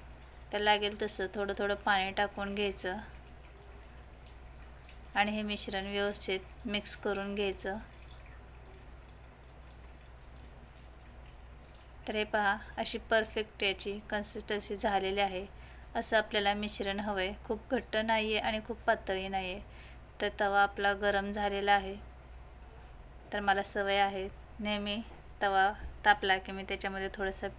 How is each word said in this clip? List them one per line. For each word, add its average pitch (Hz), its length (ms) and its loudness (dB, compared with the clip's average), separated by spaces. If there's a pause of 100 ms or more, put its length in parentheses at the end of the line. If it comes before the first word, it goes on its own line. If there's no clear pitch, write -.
(520)
तर 208 80 0
लागेल 208 420 4
तसं 208 340 2
थोडं 202 220 0
थोडं 202 180 2
पाणी 196 380 4
टाकून 202 420 0
घ्यायचं 196 420 0 (2250)
आणि 208 160 6
हे 214 120 0
मिश्रण 202 440 -2
व्यवस्थित 202 800 -2
मिक्स 208 280 0
करून 202 400 0
घ्यायचं. 196 420 0 (4000)
तर 214 100 -2
हे 214 100 2
पहा, 208 300 4 (220)
अशी 226 240 -2
परफेक्ट 220 600 2
याची 196 340 0 (120)
कन्सिस्टन्सी 208 680 -2
झालेली 196 420 4
आहे. 190 260 2 (500)
असं 226 220 4
आपल्याला 214 360 4
मिश्रण 208 460 -2
हवं 202 220 0
आहे, 185 120 0 (120)
खूप - 260 -2
घट्ट 233 260 0
नाही 220 360 4
आहे 214 80 4
आणि 220 260 0
खूप 220 120 -6
पातळही 196 480 2
नाही 190 260 -2
आहे. 202 80 -8 (600)
तर 208 80 2 (100)
तवा 202 240 8
आपला 202 320 4
गरम 202 360 2
झालेला 202 420 4
आहे. 196 220 4 (1400)
तर 208 60 0
मला 196 260 4
सवय 196 340 2
आहे, 196 280 4 (320)
नेहमी 208 420 0 (400)
तवा 196 300 6 (340)
तापला 202 320 8
की 190 140 -4
मी 190 120 -4
त्याच्यामध्ये 190 500 -2
थोडंसं 190 340 0 (120)